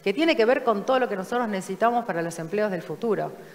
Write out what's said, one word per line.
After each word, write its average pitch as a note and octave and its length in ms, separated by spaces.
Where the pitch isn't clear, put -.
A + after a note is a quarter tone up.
que G3 100
tiene D#4+ 220
que A3+ 100
ver B3+ 200
con G3+ 200
todo C4 140
lo B3 100
que G3+ 60
nosotros A3+ 340
necesitamos G#3+ 580
para E3+ 160
los E3+ 180
empleos G3+ 320
del E3+ 100
futuro. D#3+ 480